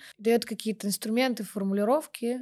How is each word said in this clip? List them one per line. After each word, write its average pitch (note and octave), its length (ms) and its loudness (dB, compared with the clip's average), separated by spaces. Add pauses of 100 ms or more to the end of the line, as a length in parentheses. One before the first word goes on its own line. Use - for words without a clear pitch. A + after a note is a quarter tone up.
(180)
Даёт A3+ 260 4
какие-то G#3+ 420 -4
инструменты, A3+ 580 0
формулировки A3 960 0